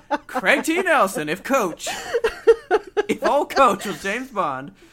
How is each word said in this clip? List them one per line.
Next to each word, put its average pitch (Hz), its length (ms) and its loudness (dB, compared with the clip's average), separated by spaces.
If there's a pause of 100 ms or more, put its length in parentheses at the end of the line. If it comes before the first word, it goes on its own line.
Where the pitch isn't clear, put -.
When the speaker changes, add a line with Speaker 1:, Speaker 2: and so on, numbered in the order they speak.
Speaker 1:
<laughs> 285 220 -6
Craig 254 380 0
T. 330 180 -2
Nelson, 202 460 2
if 175 160 -6
Coach, 240 460 -2
Speaker 2:
<laughs> - 1160 0
Speaker 1:
if - 160 -2
old 277 300 2
Coach 220 320 4
was 160 160 -8
James 220 280 -6
Bond. 147 420 -4 (200)